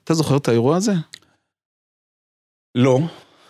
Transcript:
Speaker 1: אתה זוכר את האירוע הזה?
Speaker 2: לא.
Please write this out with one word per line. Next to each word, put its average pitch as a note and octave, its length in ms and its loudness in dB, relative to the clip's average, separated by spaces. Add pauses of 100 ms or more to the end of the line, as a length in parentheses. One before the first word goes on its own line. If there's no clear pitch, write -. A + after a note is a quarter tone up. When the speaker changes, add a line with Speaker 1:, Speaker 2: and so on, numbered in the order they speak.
Speaker 1:
אתה D#3+ 100 0
זוכר D3+ 220 0
את C#3+ 120 -4
האירוע A#2+ 280 2
הזה? G#3 160 -2 (1800)
Speaker 2:
לא. B2+ 260 2 (500)